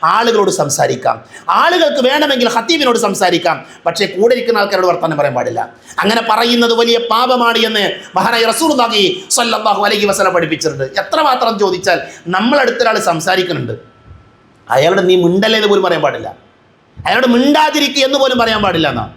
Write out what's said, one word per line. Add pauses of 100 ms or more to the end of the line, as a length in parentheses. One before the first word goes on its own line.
(140)
ആളുകളോട്
സംസാരിക്കാം, (440)
ആളുകൾക്ക്
വേണമെങ്കിൽ
ഖത്തീബിനോട്
സംസാരിക്കാം, (300)
പക്ഷേ (100)
കൂടെ
ഇരിക്കുന്ന
ആൾക്കാരോട്
വർത്തമാനം
പറയാൻ
പാടില്ല. (420)
അങ്ങനെ
പറയുന്നത്
വലിയ (140)
പാപമാണ്
എന്ന് (320)
മഹാനായ (100)
റസൂലുള്ളാഹി (340)
സ്വല്ലല്ലാഹു
അലൈഹി
വസല്ലം
പഠിപ്പിച്ചിട്ടുണ്ട്. (160)
എത്രമാത്രം
ചോദിച്ചാൽ (380)
നമ്മളടുത്തൊരാൾ (120)
സംസാരിക്കുന്നുണ്ട്, (1000)
അയാളോട്
"നീ
മിണ്ടല്ലേ"
എന്ന്
പോലും
പറയാൻ
പാടില്ല, (760)
അയാളോട്
"മിണ്ടാതിരിക്കുക"
എന്ന്
പോലും
പറയാൻ
പാടില്ല
എന്നാ. (100)